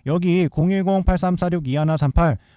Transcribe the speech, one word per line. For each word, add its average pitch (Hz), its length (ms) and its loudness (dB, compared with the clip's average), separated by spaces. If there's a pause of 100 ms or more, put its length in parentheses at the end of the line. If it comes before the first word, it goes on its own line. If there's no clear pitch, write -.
여기 175 420 0
공일공 190 560 0
팔삼사육 175 640 0
이하나 151 300 0
삼팔 151 400 2 (180)